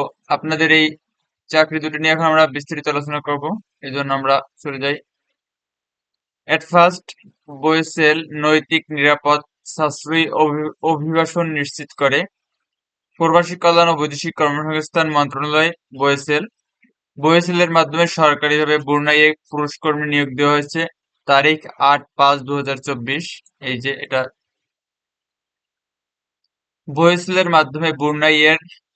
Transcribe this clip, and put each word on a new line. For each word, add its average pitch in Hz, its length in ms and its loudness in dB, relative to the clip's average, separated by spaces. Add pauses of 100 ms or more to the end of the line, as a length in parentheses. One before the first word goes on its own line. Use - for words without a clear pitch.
(280)
আপনাদের 156 440 -2
এই 156 140 4 (640)
চাকরি 156 300 0
দুটো 151 180 -8
নিয়ে 160 160 2
এখন 160 100 -2
আমরা 156 220 4
বিস্তারিত 147 420 -6
আলোচনা 147 320 -4
করব, 147 240 -6 (360)
এই 135 120 -12
জন্য 139 200 -4
আমরা 135 240 2 (240)
চলে 139 180 -10
যাই। 139 180 -4 (1500)
At 151 140 0
first, 175 440 2 (440)
বোয়েসেল 156 680 0 (140)
নৈতিক, 151 560 0
নিরাপদ, 147 520 0 (240)
সাশ্রয়ী 156 680 -2
অভি-, 151 520 0
অভিবাসন 160 680 -2
নিশ্চিত 147 480 -8
করে। 139 220 2 (1000)
প্রবাসী 170 360 2
কল্যাণ 170 320 4
ও 170 80 2
বৈদেশিক 147 420 -6
কর্মসংস্থান 156 720 -2
মন্ত্রণালয়, 147 600 0 (280)
বোয়েসেল। 143 440 0 (760)
বোয়েসেলের 170 520 2
মাধ্যমে 165 360 2
সরকারিভাবে 151 720 2
ব্রুনাইয়ে 151 500 2 (220)
পুরুষ 147 280 -4
কর্মী 151 300 -2
নিয়োগ 147 280 -2
দেওয়া 147 160 2
হয়েছে। 147 300 -2 (440)
তারিখ 143 320 4 (200)
আট 139 240 2 (140)
পাঁচ 143 240 4
দু 131 160 -8
হাজার 135 200 -4
চব্বিশ। 135 480 -6 (360)
এই 131 200 -6
যে 135 120 -4
এটা। 135 300 -4 (2750)
বোয়েসেলের 175 640 2
মাধ্যমে 156 420 0
ব্রুনাইয়ের 151 680 2 (360)